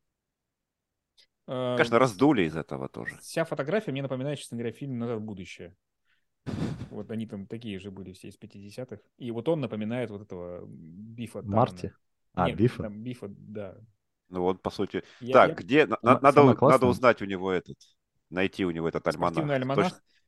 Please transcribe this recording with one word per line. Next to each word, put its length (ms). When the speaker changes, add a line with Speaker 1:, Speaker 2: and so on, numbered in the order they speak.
Speaker 1:
Э, 280
Speaker 2:
Конечно, 220
раздули 440
из 140
этого 320
тоже. 320
Speaker 1:
вся 240
фотография 480
мне 100
напоминает, 360
честно 200
говоря, 140
фильм 260
«Назад 200
в 40
будущее». 520
Вот 200
они 160
там 200
такие 320
же 120
были 220
все 160
из 80
пятидесятых. 640
И 140
вот 180
он 120
напоминает 500
вот 120
этого 440
Бифа 760
Таннена. 140
Speaker 3:
Марти? 360
А, 120
Speaker 1:
Нет, 100
Speaker 3:
Бифа? 260
Speaker 1:
там 200
Бифа, 260
да. 480
Speaker 2:
Ну 140
вот, 200
по 80
сути. 320
Speaker 1:
Я, 140
Speaker 2:
Так, 160
Speaker 1:
я 100
Speaker 2:
где? 260
На-, 160
Speaker 3:
Сама, 180
Speaker 2:
надо 120
Speaker 3:
самое 100
Speaker 2:
у-, 220
надо 220
Speaker 3:
классное 0
Speaker 2:
узнать 360
у 40
него 260
этот, 240
найти 340
у 60
него 180
этот 200
Speaker 1:
Спортивный 60
Speaker 2:
альманах. 420
Speaker 1:
альманах? 280
Speaker 2:
Точно, 160